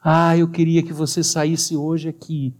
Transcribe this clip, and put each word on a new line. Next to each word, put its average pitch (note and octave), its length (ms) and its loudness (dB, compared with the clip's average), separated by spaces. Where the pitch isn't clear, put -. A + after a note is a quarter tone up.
Ah, E3 360 4
eu E3+ 120 4
queria E3 360 2
que E3 80 -10
você D#3 320 -4
saísse D#3+ 520 -2
hoje D#3 320 -4
aqui D3 520 -6